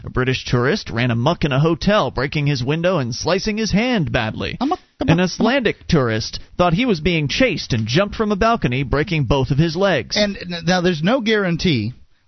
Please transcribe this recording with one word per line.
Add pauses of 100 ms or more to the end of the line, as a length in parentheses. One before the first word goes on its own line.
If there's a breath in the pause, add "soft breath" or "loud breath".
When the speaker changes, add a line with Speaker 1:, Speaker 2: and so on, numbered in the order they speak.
Speaker 1:
A
British
tourist
ran
amok
in
a
hotel,
breaking
his
window
and
slicing
his
hand
badly.
Speaker 2:
Amok, (200)
amok,
Speaker 1:
An
Speaker 2:
amok.
Speaker 1:
Icelandic (120)
tourist (160 soft breath)
thought
he
was
being
chased
and
jumped
from
a
balcony,
breaking
both
of
his
legs.
Speaker 2:
And
n-,
now
there's
no
guarantee (360)